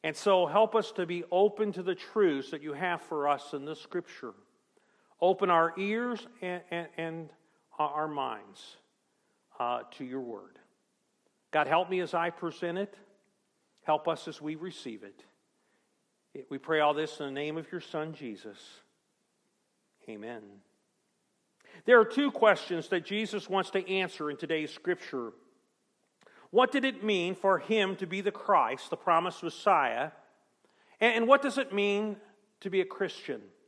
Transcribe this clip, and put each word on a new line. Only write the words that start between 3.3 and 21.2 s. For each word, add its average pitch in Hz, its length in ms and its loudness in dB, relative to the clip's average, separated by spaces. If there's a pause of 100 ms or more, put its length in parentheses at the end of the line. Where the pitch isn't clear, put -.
in 139 120 -6
this 151 140 -10
scripture. - 540 -10 (880)
Open 185 300 4
our 165 260 6
ears 220 480 -2 (160)
and, 180 300 -8
and, 170 160 -6 (100)
and 165 320 -8 (480)
our 151 300 -2
minds, 117 680 -8 (840)
uh, 120 240 -2 (140)
to 131 60 -10
your 131 180 -8
word. 104 360 -14 (920)
God, 151 160 2
help 170 200 2
me 185 120 -2
as 175 160 -4
I 170 160 0
present 170 480 -6
it. 202 160 -6 (880)
Help 151 240 0
us 160 200 -4
as 151 140 -14
we 151 140 -6
receive 151 480 -12
it. 101 200 -20 (1300)
We 139 80 -8
pray 156 220 0
all 147 160 4
this 151 240 -4
in 143 80 -6
the 135 40 -8
name 147 260 -6
of 160 140 -10
your 175 100 -8
Son, 160 320 -6
Jesus. 110 440 -12 (1500)
Amen. 110 320 -12 (1400)